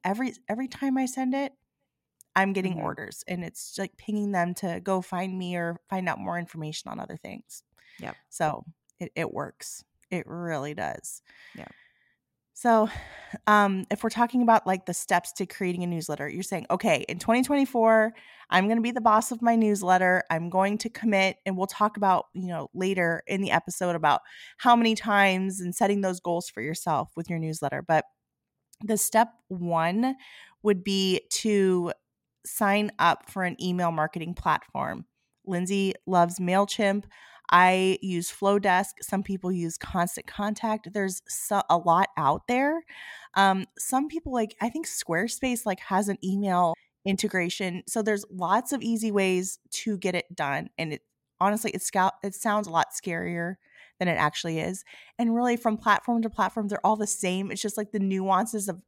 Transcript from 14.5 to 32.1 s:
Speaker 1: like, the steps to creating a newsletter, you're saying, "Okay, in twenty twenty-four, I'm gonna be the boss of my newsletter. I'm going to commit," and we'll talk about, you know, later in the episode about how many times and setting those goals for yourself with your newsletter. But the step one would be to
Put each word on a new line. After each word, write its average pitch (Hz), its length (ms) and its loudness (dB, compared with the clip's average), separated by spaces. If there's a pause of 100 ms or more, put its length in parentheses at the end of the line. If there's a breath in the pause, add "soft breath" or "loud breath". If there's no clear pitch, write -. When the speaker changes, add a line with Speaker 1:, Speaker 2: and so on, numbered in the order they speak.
Speaker 1:
like, 185 220 0
the 175 80 -4
steps - 400 0
to 196 120 -4
creating 180 360 -4
a 175 60 -2
newsletter, 160 400 -4
you're 185 160 -8
saying, 175 260 -6
"Okay, 185 380 2
in 175 100 -6
twenty 233 240 2
twenty-four, 226 720 4 (360 loud breath)
I'm 185 200 4
gonna 226 120 2
be 233 120 0
the 247 80 -4
boss 220 320 4
of 226 100 -6
my 233 140 4
newsletter. 185 760 4
I'm 165 200 -2
going 196 280 2
to 226 100 -6
commit," 196 560 2
and 190 120 -2
we'll 185 100 0
talk 214 300 0
about, 190 360 4
you 185 140 -6
know, 160 260 -6
later 185 540 0
in 196 140 0
the 196 100 -2
episode 175 460 0
about 151 240 4 (380 loud breath)
how 240 180 6
many 226 180 4
times 190 640 2
and 180 140 -6
setting 202 280 2
those 185 180 -2
goals 175 280 -2
for - 140 -10
yourself 151 540 -2
with 170 120 -6
your 170 120 -4
newsletter. 156 420 -4
But 160 220 2 (800)
the 214 140 0
step 226 300 2 (200)
one 180 680 0 (460 loud breath)
would 196 220 2
be 190 380 0 (100)
to 190 600 2 (540)